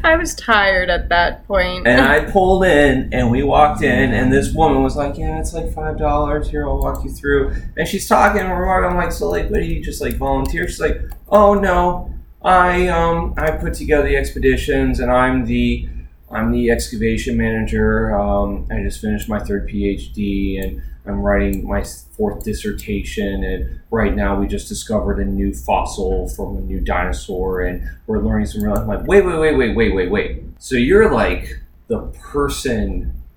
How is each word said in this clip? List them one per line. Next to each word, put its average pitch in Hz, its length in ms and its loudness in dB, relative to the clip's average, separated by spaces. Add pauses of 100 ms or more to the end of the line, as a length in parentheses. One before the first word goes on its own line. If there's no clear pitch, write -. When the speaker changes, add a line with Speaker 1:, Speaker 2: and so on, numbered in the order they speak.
Speaker 1:
I 320 120 4
was 330 200 -4
tired 196 540 2
at 170 200 0
that 170 380 0
point. 180 400 0
Speaker 2:
And - 140 6
I 151 240 4
pulled 185 400 4
in, 143 480 6
and 123 180 2
we 131 120 2
walked 147 400 4
in, 131 300 2
and 127 200 2
this 139 200 2
woman 147 300 4
was 131 140 0
like, 143 200 -4
"Yeah, 156 220 -2
it's, 160 140 -4
like, 160 200 -4
five 156 240 -6
dollars. 147 520 0
Here, 147 180 -4
I'll 135 120 -2
walk 139 260 -2
you 139 60 -6
through." 139 420 0 (240)
And 160 100 -2
she's 190 220 -4
talking, 208 320 4
and 185 80 -2
we're 180 160 -2
walking. 185 240 2
I'm 175 80 0
like, 170 160 0
"So, 170 160 -2
like, - 200 -2
what, 202 120 0
do - 40 -2
you 165 160 -2
just, 143 200 -6
like, 123 140 -2
volunteer?" 139 520 -2
She's - 140 -6
like, 151 180 0 (300)
"Oh, 202 240 8
no. 180 600 2 (280)
I, 180 460 4
um, 165 500 0
I 156 140 0
put 160 220 -4
together 147 340 2
the 143 80 2
expeditions, 135 880 2
and 123 100 0
I'm 127 340 2
the, 120 440 0 (420)
I'm 113 220 0
the 120 180 2
excavation 113 640 -2
manager. 110 840 0
Um, 101 540 0
I 110 100 -2
just - 200 -6
finished 107 260 -4
my 104 120 -2
third 101 280 -4
P 104 220 -2
H - 240 -6
D, 98 440 -2
and 95 240 -6 (240)
I'm 98 140 -6
writing 196 480 0
my 202 160 -2 (320)
fourth 104 300 -4
dissertation, 101 1000 -4
and 92 380 -4 (100)
right 107 240 0
now 98 240 -2
we 101 80 0
just 104 220 -6
discovered 104 500 -4
a 98 60 0
new 147 280 -2
fossil 95 760 -2
from 101 260 -8
a 95 60 -6
new 95 180 -6
dinosaur, 90 800 -4
and 90 220 -4 (260)
we're 107 120 -2
learning 107 260 0
some 104 180 -6
real," 104 120 0
I'm 110 120 -6
like, - 180 -4
"Wait, 190 200 6
wait, 175 120 -2
wait, 156 200 2
wait, 117 180 2
wait, 104 180 2
wait, 90 180 0
wait. - 320 -4 (160)
So - 180 -8
you're, 185 340 4
like, - 480 -2 (300)
the - 140 -4 (280)
person 113 800 -2 (240)